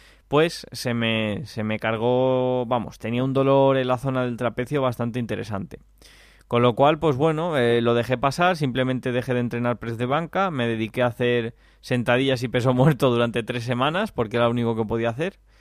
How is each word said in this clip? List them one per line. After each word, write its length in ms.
pues 420
se 220
me, 520
se 200
me 120
cargó, 880
vamos, 340
tenía 220
un 120
dolor 420
en 140
la 80
zona 260
del 140
trapecio 440
bastante 380
interesante. 600
Con 140
lo 120
cual, 260
pues 180
bueno, 400
eh, 240
lo 140
dejé 220
pasar, 380
simplemente 560
dejé 220
de 80
entrenar 360
press 200
de 80
banca, 440
me 160
dediqué 360
a 60
hacer 460
sentadillas 640
y 40
peso 260
<laughs> 20
muerto 360
durante 320
tres 220
semanas, 480
porque 240
era 80
lo 60
único 240
que 100
podía 240
hacer. 300